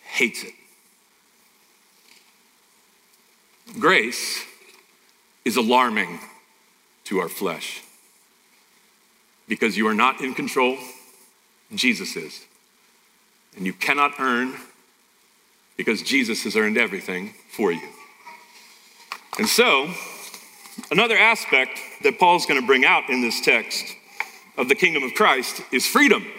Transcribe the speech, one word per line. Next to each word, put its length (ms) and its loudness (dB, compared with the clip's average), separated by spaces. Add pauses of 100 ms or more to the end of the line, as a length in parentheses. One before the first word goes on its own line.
Hates 400 -4
it. 100 -16 (3250)
Grace 640 0 (1000)
is 140 0
alarming 640 2 (880)
to 120 -2
our 120 -2
flesh 520 -8 (1700)
because 280 -2
you 120 0
are 80 0
not 260 2
in 140 -6
control, 420 0 (960)
Jesus 420 -2
is. 300 -12 (1120)
And 80 -8
you 80 -4
cannot 460 0
earn 360 -2 (1200)
because 260 -2
Jesus 420 -2
has 120 -4
earned 220 2
everything 560 -4 (180)
for 200 0
you. 160 -6 (1500)
And 100 0
so, 440 4 (1000)
another 260 2
aspect 640 2 (240)
that 160 2
Paul's 260 6
gonna 160 0
bring 240 4
out 240 2
in 120 0
this 200 -2
text 440 0 (720)
of 120 -2
the 60 4
kingdom 280 0
of 100 -6
Christ 480 2 (100)
is 160 0
freedom. 380 4 (140)